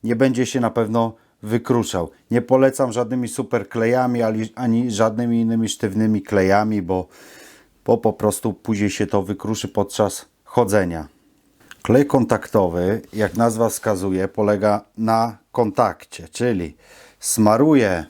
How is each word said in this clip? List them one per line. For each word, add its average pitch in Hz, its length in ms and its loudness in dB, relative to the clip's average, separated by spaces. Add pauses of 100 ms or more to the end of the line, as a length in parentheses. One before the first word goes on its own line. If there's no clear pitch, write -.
nie 117 120 0
będzie 123 300 2
się 131 140 -4
na 117 100 0
pewno 113 420 0 (300)
wykruszał. 110 680 -2 (200)
Nie 117 120 2
polecam 131 500 2
żadnymi 120 360 -4
super 110 400 -4
klejami, 120 540 0
ani, 110 320 -2
ani 120 360 0
żadnymi 113 500 0
innymi 113 280 0
sztywnymi 107 540 0
klejami, 101 600 2
bo, 92 260 -4 (760)
bo 113 140 2
po 110 140 0
prostu 104 400 -2
później 104 380 -2
się 101 160 -4
to 101 160 0
wykruszy 104 460 -6
podczas - 580 -2 (180)
chodzenia. 92 640 0 (760)
Klej 135 240 4
kontaktowy, 104 960 0 (100)
jak 104 240 -2
nazwa 113 320 0
wskazuje, 98 600 -4
polega 104 560 0 (140)
na 113 380 -2 (160)
kontakcie, 104 760 -2
czyli 95 480 -4 (440)
smaruję 110 880 2